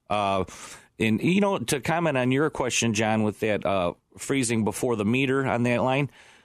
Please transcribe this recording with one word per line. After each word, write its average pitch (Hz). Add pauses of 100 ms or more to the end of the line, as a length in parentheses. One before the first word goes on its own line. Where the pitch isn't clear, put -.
Uh, 98 (540)
and, 110
you 180
know, 196
to -
comment 160
on 127
your 143
question, 117
John, 110
with 104
that, 107
uh, 90 (240)
freezing 120
before 117
the 104
meter 135
on 117
that 120
line, 135 (360)